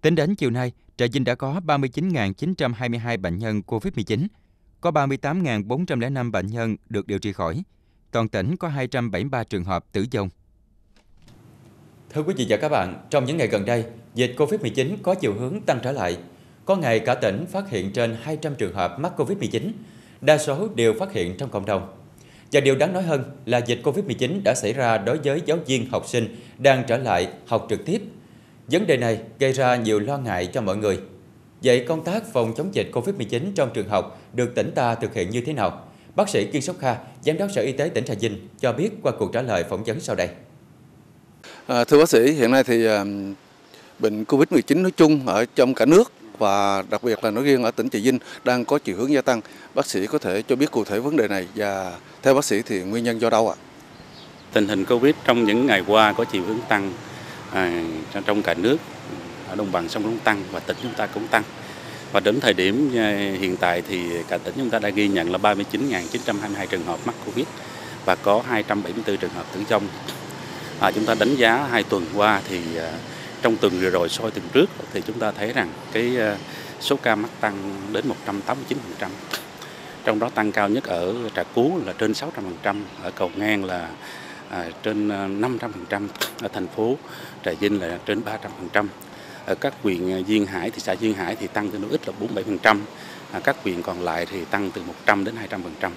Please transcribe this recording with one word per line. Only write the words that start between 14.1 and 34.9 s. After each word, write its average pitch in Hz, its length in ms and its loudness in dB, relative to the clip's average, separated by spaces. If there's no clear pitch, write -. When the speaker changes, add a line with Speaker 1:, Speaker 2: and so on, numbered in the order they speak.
Speaker 1:
dịch 123 240 0
covid 196 220 2
mười 120 100 -2
chín 135 320 -2
có 185 120 2
chiều 131 200 0
hướng 127 260 -6
tăng 135 220 0
trở 127 100 -2
lại. 90 260 -2
Có 190 120 2
ngày 120 240 2
cả 123 140 2
tỉnh 120 380 0
phát 196 180 -6
hiện 98 220 -4
trên 117 300 -2
hai 156 140 -6
trăm 151 180 -6
trường 101 200 -4
hợp 87 240 -2
mắc 170 180 -4
covid 170 220 -2
mười 113 100 -4
chín, 123 240 -4
đa 147 180 6
số 147 360 -2
đều 113 240 4
phát 196 140 -4
hiện 92 260 -2
trong 135 120 -6
cộng 98 160 -4
đồng. 98 300 -2
Và 143 80 6
điều 135 160 6
đáng 156 160 2
nói 185 100 -2
hơn 151 220 0
là 120 120 2
dịch 120 260 0
covid 170 200 0
mười 131 100 -2
chín 151 300 -2
đã 127 100 4
xảy 107 180 -2
ra 117 260 2
đối 117 200 0
với 143 280 0
giáo 156 200 2
viên, 127 240 0
học 92 180 -2
sinh 117 280 -2
đang 131 280 6
trở 120 100 2
lại 101 360 0
học 113 240 0
trực 98 140 -2
tiếp. 190 180 -2
Vấn 180 200 2
đề 156 100 6
này 117 260 0
gây 135 140 4
ra 127 240 4
nhiều 107 240 2
lo 139 180 -2
ngại 92 340 -4
cho 135 80 -2
mọi 98 160 -2
người. 104 240 0
Vậy 127 260 4
công 160 160 -2
tác 214 280 -4
phòng 113 240 0
chống 165 180 -4
dịch 107 180 0
covid 127 240 -4
mười 123 80 -4
chín 127 300 -4
trong 143 200 2
trường 98 140 -4
học 98 320 -2
được 120 220 -2
tỉnh 104 200 0
ta 120 200 2